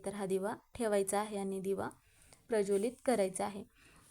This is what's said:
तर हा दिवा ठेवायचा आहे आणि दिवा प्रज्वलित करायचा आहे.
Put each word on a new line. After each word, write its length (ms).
तर 80
हा 120
दिवा 280
ठेवायचा 440
आहे 180
आणि 220
दिवा 300
प्रज्वलित 420
करायचा 400
आहे. 180